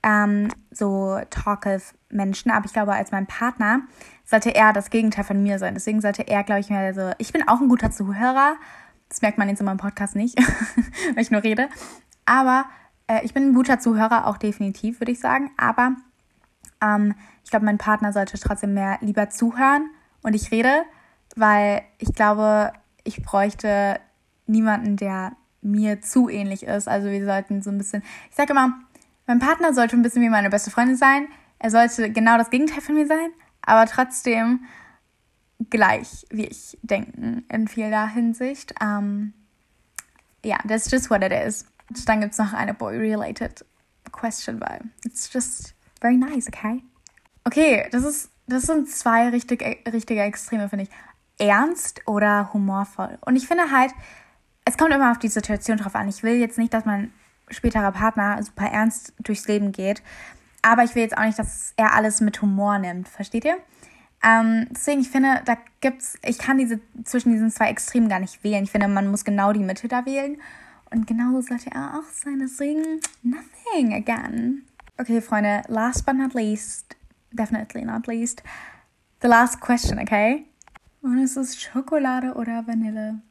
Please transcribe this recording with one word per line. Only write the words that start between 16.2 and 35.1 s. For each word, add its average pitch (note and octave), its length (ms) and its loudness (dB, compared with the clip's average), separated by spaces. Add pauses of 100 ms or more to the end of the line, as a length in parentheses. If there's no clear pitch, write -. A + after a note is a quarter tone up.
ähm, G#3 340 2 (280)
ich - 60 -20
glaub, G#3+ 140 2
mein G#3 140 2
Partner G#3 360 0
sollte G3 260 -2
trotzdem G3+ 340 -4
mehr G3 280 -2
lieber G#3 280 -2
zuhören C4+ 600 0 (320)
und A3 120 0
ich G#3 180 -2
rede, B3+ 320 2 (520)
weil G#3 460 4 (160)
ich - 160 -4
glaube, G#3+ 600 2 (300)
ich - 200 -10
bräuchte G3+ 760 0 (460)
niemanden, G#3+ 520 2
der F#3+ 360 -6 (280)
mir G#3 400 0
zu - 280 2
ähnlich G3 340 -6
ist. G3+ 240 -4
Also G3+ 220 -2
wir G3+ 160 -4
sollten G3 360 -2
so G3 80 -8
ein G3+ 80 -2
bisschen, G3+ 260 -6 (260)
ich - 60 -12
sag C#4 140 0
immer, C4 240 4 (540)
mein A#3+ 120 4
Partner D#4 340 2
sollte A#3+ 240 2
ein A#3+ 40 6
bisschen A#3+ 220 2
wie A3+ 60 4
meine G3+ 200 2
beste G#3 220 0
Freundin B3+ 240 2
sein. C#4 320 4 (320)
Er A3+ 100 -2
sollte A#3 420 4
genau A3+ 260 6
das A3+ 120 2
Gegenteil D4 320 0
von D4 140 -2
mir D4+ 120 2
sein, D#4+ 220 0 (320)
aber A3+ 240 6
trotzdem B3 800 -2 (1040)